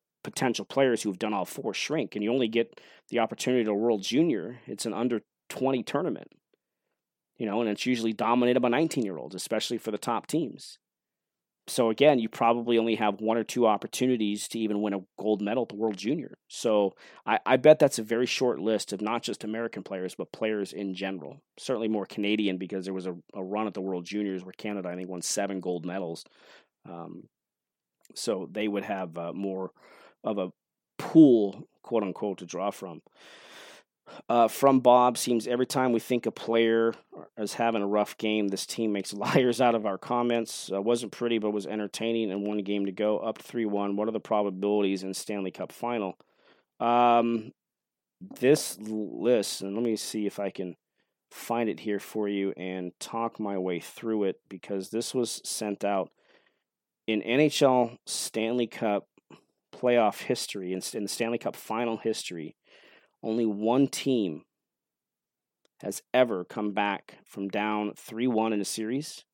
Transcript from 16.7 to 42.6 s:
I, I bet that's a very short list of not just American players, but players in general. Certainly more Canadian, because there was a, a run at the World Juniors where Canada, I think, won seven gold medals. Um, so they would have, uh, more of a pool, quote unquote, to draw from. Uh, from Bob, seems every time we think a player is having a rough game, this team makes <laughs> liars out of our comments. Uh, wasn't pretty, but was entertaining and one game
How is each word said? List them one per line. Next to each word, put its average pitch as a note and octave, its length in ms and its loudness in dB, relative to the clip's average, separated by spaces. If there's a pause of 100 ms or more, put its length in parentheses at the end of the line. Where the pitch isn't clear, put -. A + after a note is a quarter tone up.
I, A2 200 2
I C3 120 6
bet D3+ 200 10
that's C#3 220 4
a A2+ 40 -2
very A#2 220 0
short A#2+ 340 0
list G#2+ 340 0
of F#2+ 80 -4
not A2+ 200 -2
just - 220 -8
American A2 400 -6
players, F#2 320 -8
but - 180 -8
players G#2+ 400 -2
in G2 220 -6
general. F#2+ 420 -8 (220)
Certainly A2+ 300 -2
more G#2 160 -2
Canadian, G#2 520 2
because F#2 280 -6
there F#2+ 100 -6
was F#2 100 -6
a, F2+ 100 -6 (200)
a F#2+ 80 -8
run G#2 240 -2
at F#2 60 -6
the G2 80 -6
World F#2 240 -4
Juniors G2 380 -4
where F#2 140 -16
Canada, G2+ 320 -6
I F2 60 -8
think, F#2 120 -8
won F2+ 140 -8
seven G2 380 -4
gold F2+ 260 -4
medals. F2 400 -6 (640)
Um, E2+ 360 -14 (880)
so F#2+ 360 -4
they G#2+ 160 -4
would G2+ 160 -2
have, F#2+ 340 -6
uh, E2+ 140 -6
more F#2+ 400 -6 (520)
of G#2 160 -4
a F#2 120 -4 (460)
pool, A#2+ 720 8 (160)
quote A2+ 200 0
unquote, G2 360 -4
to F2+ 60 -12
draw F#2+ 260 -4
from. F2 300 -12 (1300)
Uh, A#2 220 6
from C3+ 320 6
Bob, B2 360 8
seems A#2 300 0
every B2 180 0
time B2+ 280 2
we A2+ 60 4
think B2 260 -2
a C#3 60 -2
player A2+ 600 2 (440)
is G#2 160 -6
having A2+ 280 0
a G2+ 60 0
rough G#2 300 0
game, G#2+ 320 0
this F#2+ 160 -4
team A2 260 -2
makes G2+ 220 -4
<laughs> - 0 -
liars B2 480 2
out B2 120 6
of G#2+ 120 -2
our G2 120 -2
comments. A#2+ 760 -2
Uh, G2 80 -2
wasn't A#2 320 0
pretty, A#2 240 -2
but G#2 140 -2
was G#2 140 -4
entertaining G#2+ 640 -4
and G2+ 160 -4
one G#2+ 120 -2
game G2+ 300 -2